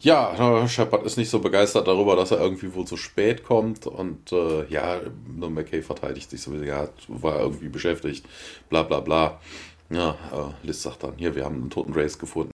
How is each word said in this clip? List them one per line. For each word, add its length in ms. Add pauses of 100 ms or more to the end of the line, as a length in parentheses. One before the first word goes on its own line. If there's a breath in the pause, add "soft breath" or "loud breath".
ja, 600
äh, 40
Shepard 380
ist 100
nicht 140
so 100
begeistert 480
darüber, 300
dass 140
er 100
irgendwie 340
wohl 100
zu 120
spät 480
kommt. 420
Und, 460
äh, 320
ja, 340 (340)
ne, 160
McKay 320
verteidigt 500
sich 100
so, 120
ja, 360 (180)
war 320
irgendwie 300
beschäftigt, 560 (440 loud breath)
bla 140
bla 160
bla. 400 (500 loud breath)
Ja, 280 (160)
äh, 340
Liz 160
sagt 200
dann, 120
"Hier, 180
wir 120
haben 100
einen 140
toten 260
Wraith 240
gefunden. 400